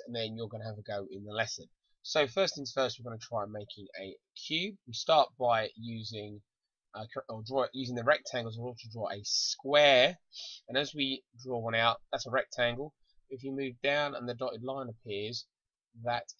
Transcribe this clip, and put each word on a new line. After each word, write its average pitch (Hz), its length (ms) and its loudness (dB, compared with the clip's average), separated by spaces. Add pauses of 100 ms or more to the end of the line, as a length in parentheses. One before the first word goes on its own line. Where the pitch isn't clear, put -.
and 120 80 -8
then 110 220 -4
you're 113 100 -6
gonna 107 200 -10
have 107 120 -8
a 104 40 -12
go 101 280 -4
in 98 140 -12
the 104 80 -10
lesson. 107 360 -4 (340)
So 147 260 2
first 185 260 2
things 139 180 -8
first, 127 240 2
we're 120 140 -12
gonna 113 80 -8
try 113 280 -4
making 104 420 -10 (120)
a 98 160 -10 (300)
cube. 185 300 -2 (100)
We 123 60 -12
start 147 440 6
by 117 380 4
using, 107 680 -8 (520)
uh, 110 180 -8
cor-, - 160 -6
or 110 160 -8
draw, 127 280 2
using 123 240 -4
the 117 80 -2
rectangles, 120 520 2
we'll 120 120 -6
also 120 240 -12
draw 110 180 -4
a 101 140 -8
square. 143 920 6 (520)
And 123 100 0
as 143 160 0
we 135 300 -2 (180)
draw 123 160 -4
one 113 160 -2
out, 113 260 4 (120)
that's 127 160 -4
a - 20 -8
rectangle. 123 640 0 (360)
If 127 120 -10
you 135 80 -6
move 135 320 -4
down 143 320 2
and 120 140 -6
the 120 60 -2
dotted 117 280 -4
line 135 260 -4
appears, 110 560 -6 (600)
that 120 220 -2 (120)